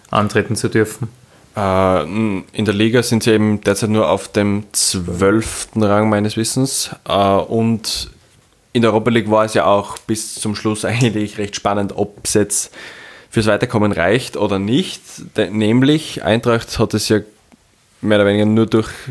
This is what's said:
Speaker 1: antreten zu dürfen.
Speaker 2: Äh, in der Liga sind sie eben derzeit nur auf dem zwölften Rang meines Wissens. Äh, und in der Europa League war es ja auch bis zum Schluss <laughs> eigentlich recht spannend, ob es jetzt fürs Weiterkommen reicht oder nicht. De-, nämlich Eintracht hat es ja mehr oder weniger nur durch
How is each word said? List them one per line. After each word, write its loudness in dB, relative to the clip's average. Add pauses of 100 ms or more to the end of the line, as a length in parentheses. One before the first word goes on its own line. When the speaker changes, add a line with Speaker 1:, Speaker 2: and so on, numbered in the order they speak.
(100)
Speaker 1:
antreten 0
zu -2
dürfen. -2 (500)
Speaker 2:
Äh, 2
in -4
der 0
Liga 2
sind 0
sie 4
eben 2
derzeit 0
nur 2
auf 0
dem 0
zwölften -2
Rang 4
meines 0
Wissens. -2 (160)
Äh, -4
und 0 (640)
in 2
der 4
Europa 2
League 0
war 4
es -4
ja 2
auch 2
bis -8
zum -6
Schluss -4
<laughs> -
eigentlich -2
recht -6
spannend, -2
ob -6
es -2
jetzt -2 (580)
fürs 0
Weiterkommen 0
reicht 0
oder -2
nicht. -2 (340)
De-, 0
nämlich 2
Eintracht 0
hat 0
es -2
ja 4 (800)
mehr 2
oder 4
weniger 4
nur 4
durch 0 (220)